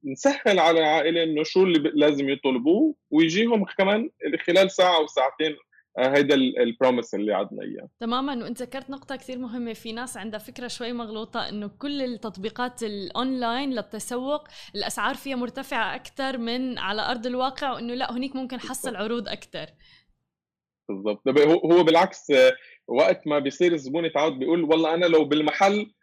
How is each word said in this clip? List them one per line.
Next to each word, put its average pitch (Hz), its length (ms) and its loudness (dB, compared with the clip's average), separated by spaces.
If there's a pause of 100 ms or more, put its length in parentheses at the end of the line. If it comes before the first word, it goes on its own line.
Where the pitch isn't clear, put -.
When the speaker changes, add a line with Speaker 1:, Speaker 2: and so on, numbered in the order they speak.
Speaker 1:
نسهل 185 560 0
على 165 200 6
العائلة 160 440 2
إنه 156 200 0
شو 185 200 2
اللي 175 160 4
ب-، 151 160 0
لازم 143 340 4
يطلبوه، 143 680 2 (160)
ويجيهم 185 540 2 (120)
كمان 208 320 0 (380)
خلال 185 240 4
ساعة 180 260 4
أو 156 100 2
ساعتين، 147 480 -2 (420)
آه، 131 200 2
هيدا 143 180 4
ال-، 127 240 2
البروميس 123 560 2
اللي 104 180 0
عندنا 104 300 -2
إياه. - 260 -12 (100)
Speaker 2:
تمامًا، 247 440 -4
وأنت 226 180 -10
ذكرت 254 280 -12
نقطة 277 260 -12
كثير 254 220 -12
مهمة، 240 360 -8
في 226 180 -12
ناس 240 260 -10
عندها 208 220 -10
فكرة 247 280 -14
شوي 233 260 -8
مغلوطة 220 560 -8
إنه 208 180 -8
كل 285 340 -8
التطبيقات 233 840 -8
الأونلاين 240 920 -4
للتسوق 247 760 -6 (280)
الأسعار 220 400 -4
فيها 269 200 -8
مرتفعة 240 600 -6
أكثر 262 420 -8
من 240 400 -6
على 208 240 -4
أرض 233 260 -4
الواقع، 262 440 -4
وإنه 240 220 -8
لا، 254 200 -6
هنيك 262 220 -8
ممكن 254 240 -8
حصل 262 300 -8
Speaker 1:
بالضبط. 202 140 -8
Speaker 2:
عروض 226 260 -6
أكثر. - 360 -12 (1200)
Speaker 1:
بالضبط. 104 360 -6
طب 135 120 4
هو، 151 220 6
هو 170 240 6
بالعكس، 165 480 2
آه، 131 200 8 (360)
وقت 156 400 2
ما 147 120 2
بيصير 156 340 0
الزبون 151 320 -4
يتعود 151 340 0
بيقول: 160 240 0
"والله 160 300 2
أنا 170 120 0
لو 160 200 6
بالمحل 151 680 0 (120)